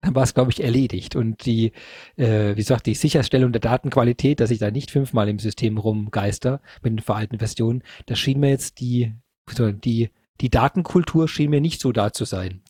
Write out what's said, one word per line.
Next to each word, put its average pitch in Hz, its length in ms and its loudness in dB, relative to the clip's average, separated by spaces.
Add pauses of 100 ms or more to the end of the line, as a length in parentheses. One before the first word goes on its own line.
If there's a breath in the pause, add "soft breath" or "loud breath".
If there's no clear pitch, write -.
Dann 160 120 0
war 131 80 4
es, 123 100 2
glaub 127 160 2
ich, - 140 -2
erledigt. 123 520 0
Und 113 300 -2
die, 113 280 2 (440 loud breath)
äh, 107 340 2
wie 101 40 -2
gesagt, 113 320 0
die 110 80 0
Sicherstellung 131 580 2
der 113 80 0
Datenqualität, 123 800 2
dass 113 100 2
ich 113 80 0
da 104 120 0
nicht 131 200 -6
fünfmal 123 380 0
im 104 100 -2
System 107 380 -2
rumgeister 107 840 -2 (200 loud breath)
mit 113 100 0
den 110 80 -4
veralteten 107 380 -4
Versionen, 113 440 -2 (240 loud breath)
das 120 120 -4
schien 139 220 0
mir 143 80 4
jetzt - 320 -2
die, 120 340 0 (360)
so, 110 220 0
die, 113 380 -2 (300)
die 131 80 -2
Datenkultur 160 800 2
schien 147 220 0
mir 147 100 2
nicht 156 220 -2
so 127 100 0
da 107 200 0
zu - 120 -6
sein, 92 460 -8